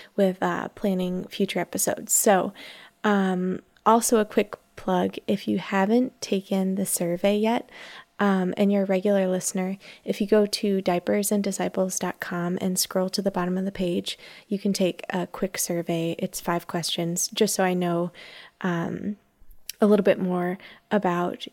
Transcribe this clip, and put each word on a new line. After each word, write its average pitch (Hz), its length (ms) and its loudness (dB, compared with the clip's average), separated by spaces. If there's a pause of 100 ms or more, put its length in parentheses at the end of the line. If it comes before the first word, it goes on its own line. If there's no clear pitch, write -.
(140)
with, 190 260 2
uh, 175 280 -2
planning 185 560 -2
future - 340 -2
episodes. - 540 -4
So, 196 400 4 (500)
um, 190 600 2 (260)
also 226 300 6
a 208 60 4
quick - 320 0 (200)
plug, 185 400 0 (100)
if 202 220 -2
you 208 100 0
haven't 208 600 0
taken 190 540 -2
the 196 100 0
survey 180 540 0
yet, 220 320 0 (500)
um, 190 360 2
and 202 140 4
you're 202 120 4
a 190 40 0
regular 190 400 2
listener, 185 520 -2 (260)
if - 160 -4
you 208 60 0
go 214 180 6
to 202 380 -2
diapers 202 500 0
and 208 100 2
disciples 190 560 -2
dot 180 220 -6
com 175 400 -4
and 185 180 -2
scroll 185 300 -2
to 190 140 -4
the 196 80 0
bottom 180 260 -2
of 190 80 -2
the 196 80 -4
page, 185 460 -4 (280)
you 196 120 -4
can 196 140 0
take 185 360 0
a 180 180 -2
quick - 300 -6
survey. 170 600 -2
It's - 220 -6
five 175 260 -4
questions, 170 600 -4
just - 260 0
so 190 100 2
I 180 100 2
know, 175 380 0 (480)
um, 175 560 -4 (640)
a 220 60 4
little 202 180 6
bit 202 140 4
more 180 400 -2 (320)
about 175 640 0